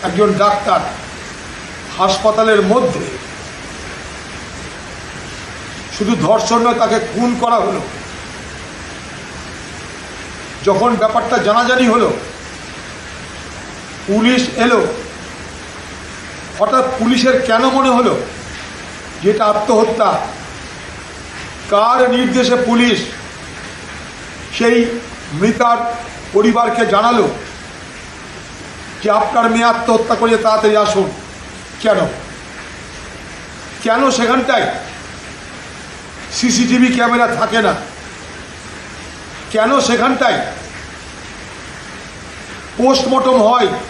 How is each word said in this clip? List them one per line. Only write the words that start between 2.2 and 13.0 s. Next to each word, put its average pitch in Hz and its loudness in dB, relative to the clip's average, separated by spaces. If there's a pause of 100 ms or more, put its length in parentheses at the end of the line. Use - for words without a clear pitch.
মধ্যে, 190 4 (3000)
শুধু 214 2
ধর্ষণ 226 4
নয়, 233 2
তাকে 220 4
খুন 240 0
করা 233 4
হলো। 202 0 (2750)
যখন 208 4
ব্যাপারটা 220 2
জানাজানি 240 4
হলো, 220 4 (1900)